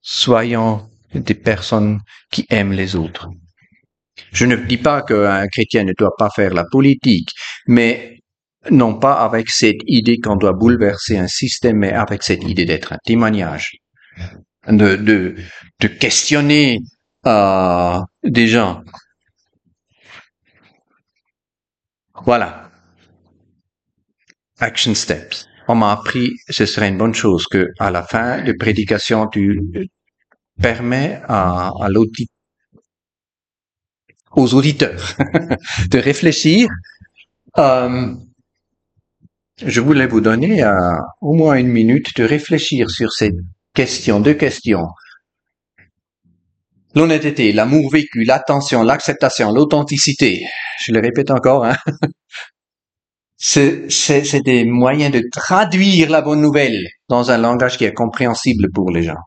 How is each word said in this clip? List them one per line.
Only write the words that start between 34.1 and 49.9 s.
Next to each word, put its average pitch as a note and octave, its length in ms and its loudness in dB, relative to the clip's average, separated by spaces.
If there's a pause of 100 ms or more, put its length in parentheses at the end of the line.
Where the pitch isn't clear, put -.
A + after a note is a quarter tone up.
aux C3 220 4
auditeurs C#3 640 0 (360)
<laughs> - 380 -6
de C3 100 2
réfléchir. D#3+ 680 2 (920)
Euh, B2+ 580 0 (1500)
je A#2+ 180 -2
voulais C3+ 240 4
vous A2+ 160 2
donner, C3 420 2
euh, G2+ 120 2 (440)
au D3+ 140 -2
moins D#3 220 4
une B2+ 140 2
minute A#2 460 2
de B2 80 0
réfléchir D3 680 -2
sur A2+ 200 -4
ces G#2+ 200 0 (420)
questions, B2 460 0
deux C#3+ 160 4
questions. A2+ 500 -2 (2000)
L'honnêteté, D3+ 580 2
l'amour C3 360 2
vécu, C#3+ 340 0
l'attention, C3+ 600 0
l'acceptation, C3 680 0
l'authenticité. C#3+ 920 0 (380)